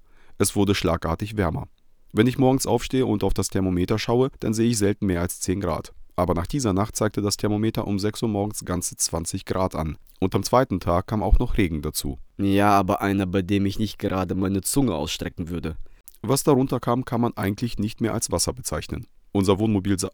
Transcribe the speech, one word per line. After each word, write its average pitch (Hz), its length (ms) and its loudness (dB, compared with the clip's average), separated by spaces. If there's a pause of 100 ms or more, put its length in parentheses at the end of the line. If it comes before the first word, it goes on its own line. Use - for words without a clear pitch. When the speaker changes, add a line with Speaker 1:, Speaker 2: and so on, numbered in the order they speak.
(380)
Speaker 1:
Es - 180 0
wurde 101 200 4
schlagartig 85 600 -2
wärmer. 87 320 -2 (460)
Wenn 113 140 6
ich 123 100 -2
morgens 131 300 4
aufstehe 123 400 0
und 104 160 0
auf 98 100 2
das 98 140 -2
Thermometer 92 500 0
schaue, 123 320 2 (100)
dann 117 140 -2
sehe 113 160 2
ich 120 80 0
selten 101 300 2
mehr 87 140 0
als - 180 -4
zehn 92 200 -2
Grad. 80 320 -4 (240)
Aber 87 200 2
nach 82 100 -2
dieser 123 280 0
Nacht 101 220 0
zeigte 107 280 -2
das 101 140 0
Thermometer 107 500 0
um 101 100 0
sechs 104 240 -4
Uhr 117 80 0
morgens 101 360 -4
ganze 90 320 -4
zwanzig - 480 -4
Grad 92 280 -2
an. 78 240 -4 (220)
Und 95 160 0
am 101 80 0
zweiten 123 360 2
Tag 87 280 0
kam 107 160 -2
auch 98 160 6
noch - 180 0
Regen 82 240 2
dazu. 71 380 -6 (180)
Speaker 2:
Ja, 98 400 4
aber 98 240 2
einer, 98 240 2
bei 92 160 0
dem 98 240 2
ich 98 140 -2
nicht 107 180 -4
gerade 95 380 -2
meine 95 260 0
Zunge 127 320 0
ausstrecken - 560 -6
würde. 80 260 -6 (460)
Speaker 1:
Was 120 220 0
darunter 135 360 4
kam, 123 260 0
kann 117 160 -2
man 120 160 0
eigentlich - 420 -2
nicht 104 220 -2
mehr 107 120 0
als - 180 -4
Wasser - 220 0
bezeichnen. - 540 -8 (240)
Unser 98 280 4
Wohnmobil 101 400 2
sah 95 140 -4